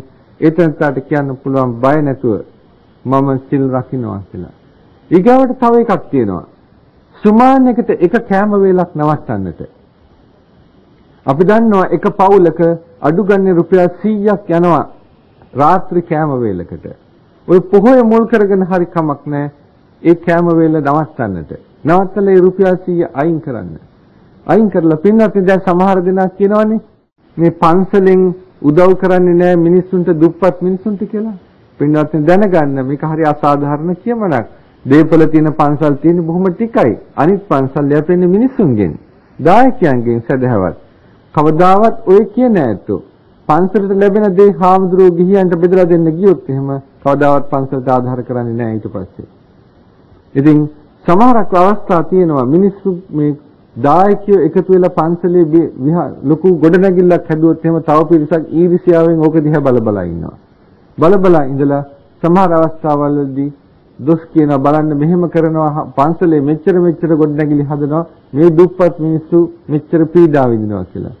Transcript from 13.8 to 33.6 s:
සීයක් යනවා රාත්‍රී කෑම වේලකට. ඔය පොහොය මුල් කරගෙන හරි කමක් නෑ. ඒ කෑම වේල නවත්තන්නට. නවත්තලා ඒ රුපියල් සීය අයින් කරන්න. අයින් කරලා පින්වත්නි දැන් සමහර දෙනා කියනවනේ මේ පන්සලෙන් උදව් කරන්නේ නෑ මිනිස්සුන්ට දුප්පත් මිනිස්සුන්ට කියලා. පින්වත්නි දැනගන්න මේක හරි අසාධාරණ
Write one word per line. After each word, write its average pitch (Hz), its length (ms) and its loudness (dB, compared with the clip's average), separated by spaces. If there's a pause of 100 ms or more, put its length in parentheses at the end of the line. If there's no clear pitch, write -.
සීයක් 208 540 -4
යනවා 170 360 0 (680)
රාත්‍රී 175 520 0
කෑම 156 320 -4
වේලකට. 90 520 -6 (640)
ඔය 175 120 4
පොහොය 233 420 2
මුල් 226 240 2
කරගෙන 202 360 0
හරි 175 240 -2
කමක් 151 380 -6
නෑ. 143 260 -6 (520)
ඒ 170 140 4
කෑම 170 320 -2
වේල 165 280 2
නවත්තන්නට. 139 760 -4 (280)
නවත්තලා 190 520 0
ඒ 185 80 4
රුපියල් 185 380 2
සීය 175 320 -4
අයින් 156 300 -4
කරන්න. 98 380 -12 (680)
අයින් 202 240 2
කරලා 165 260 0
පින්වත්නි 208 460 0
දැන් 190 180 2
සමහර 190 400 0
දෙනා 185 280 0
කියනවනේ 214 520 0 (560)
මේ 165 160 2
පන්සලෙන් 185 680 2 (360)
උදව් 175 360 2
කරන්නේ 180 400 0
නෑ 180 220 2
මිනිස්සුන්ට 180 560 0
දුප්පත් 170 460 0
මිනිස්සුන්ට 185 440 -4
කියලා. 208 340 -8 (440)
පින්වත්නි 151 420 0
දැනගන්න 165 600 2
මේක 135 200 -6
හරි 160 220 -4
අසාධාරණ 147 720 -2